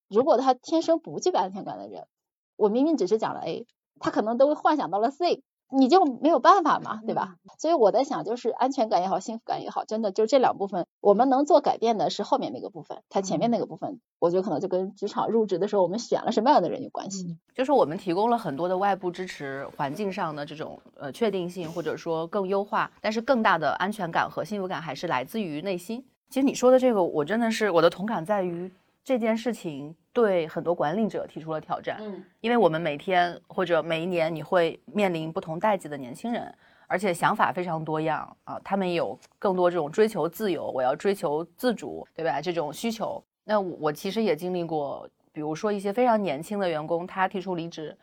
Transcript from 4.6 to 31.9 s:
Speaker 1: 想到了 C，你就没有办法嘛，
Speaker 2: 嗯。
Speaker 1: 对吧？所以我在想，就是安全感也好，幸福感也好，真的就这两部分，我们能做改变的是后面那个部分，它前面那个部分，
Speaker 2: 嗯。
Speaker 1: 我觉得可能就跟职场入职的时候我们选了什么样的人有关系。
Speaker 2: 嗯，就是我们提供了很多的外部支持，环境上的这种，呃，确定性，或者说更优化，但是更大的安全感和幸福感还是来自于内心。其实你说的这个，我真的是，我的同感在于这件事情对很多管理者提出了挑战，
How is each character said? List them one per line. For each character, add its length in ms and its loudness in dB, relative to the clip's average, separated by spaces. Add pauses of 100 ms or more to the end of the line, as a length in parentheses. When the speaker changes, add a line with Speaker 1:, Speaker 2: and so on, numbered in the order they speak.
Speaker 1:
想 120 -2
到 120 -2
了 100 2
C， 320 0 (260)
你 200 4
就 160 8
没 240 0
有 100 4
办 240 8
法 160 2
嘛， 240 -8
Speaker 2:
嗯。 40 -16
Speaker 1:
对 100 -4
吧？ 180 -4 (240)
所 100 -2
以 60 4
我 160 6
在 140 4
想， 180 -4
就 140 -4
是 140 -2
安 200 0
全 180 0
感 140 2
也 60 -2
好， 100 0
幸 180 -6
福 80 -18
感 160 -4
也 80 -10
好， 160 -6
真 160 -4
的 120 -2
就 140 2
这 120 4
两 180 4
部 120 -4
分， 180 -4 (140)
我 120 8
们 160 6
能 160 4
做 160 8
改 160 2
变 220 2
的 100 2
是 140 -4
后 160 2
面 140 -4
那 80 -10
个 100 -8
部 140 -14
分， 240 -14
它 120 -2
前 200 -2
面 100 2
那 80 0
个 80 -2
部 80 -14
分， 200 -8
Speaker 2:
嗯。 60 -16 (200)
Speaker 1:
我 100 4
觉 60 2
得 80 2
可 60 -4
能 100 0
就 80 -4
跟 260 -2
职 140 -8
场 200 -4
入 160 2
职 140 -2
的 80 0
时 80 -4
候 80 4
我 60 4
们 100 -4
选 260 -4
了 60 0
什 100 0
么 120 4
样 100 6
的 80 -2
人 140 -8
有 60 -12
关 200 -10
系。 140 -10
Speaker 2:
嗯， 120 -10 (160)
就 120 -4
是 80 0
我 120 4
们 140 -2
提 160 -4
供 160 0
了 80 0
很 180 -6
多 120 -2
的 100 -2
外 160 0
部 160 -4
支 160 -8
持， 400 -10 (100)
环 160 -4
境 200 -6
上 240 -6
的 100 -8
这 80 -16
种， 240 -12 (160)
呃， 160 -12
确 180 -2
定 220 -2
性， 220 -8
或 100 -4
者 140 -4
说 320 -4
更 180 -2
优 160 0
化， 260 -2 (120)
但 120 -2
是 80 -2
更 220 2
大 160 4
的 140 0
安 180 -2
全 220 -6
感 180 0
和 140 -6
幸 180 -6
福 60 -6
感 120 -6
还 140 -10
是 140 -6
来 160 0
自 180 -6
于 200 -6
内 140 -4
心。 300 -10 (240)
其 100 -2
实 60 4
你 80 2
说 160 4
的 80 8
这 160 4
个， 80 4
我 220 0
真 160 0
的 100 2
是， 220 0
我 100 6
的 80 8
同 160 -4
感 180 -4
在 200 0
于 260 -6 (340)
这 140 0
件 160 0
事 200 -4
情 400 -10 (180)
对 360 2
很 140 -6
多 120 0
管 200 0
理 140 0
者 180 -6
提 140 -14
出 100 -10
了 80 -4
挑 220 -6
战， 220 -8